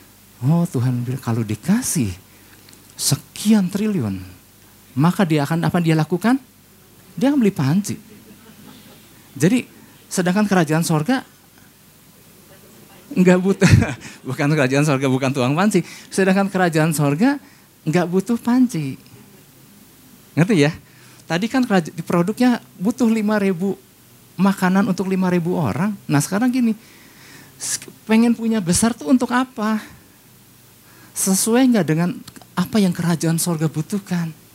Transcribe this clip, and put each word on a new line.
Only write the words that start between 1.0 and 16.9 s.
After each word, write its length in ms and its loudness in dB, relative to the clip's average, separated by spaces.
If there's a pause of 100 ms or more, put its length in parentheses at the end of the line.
bilang, 160 -6
kalau 240 -2
dikasih 640 -2 (880)
sekian 720 0
triliun, 480 -4 (800)
maka 240 2
dia 240 0
akan, 240 -2
apa 80 0
dia 160 2
lakukan? 400 0 (800)
Dia 160 0
akan 160 0
beli 80 0
panci. 400 0 (1400)
Jadi, 280 2 (440)
sedangkan 400 0
kerajaan 320 2
sorga 400 0 (1900)
nggak 240 6
butuh, 320 2 (280)
<laughs> 360 -18
bukan 160 0
kerajaan 320 2
sorga, 240 0
bukan 240 0
tuang 240 0
panci. 320 0 (240)
Sedangkan 400 0
kerajaan 400 2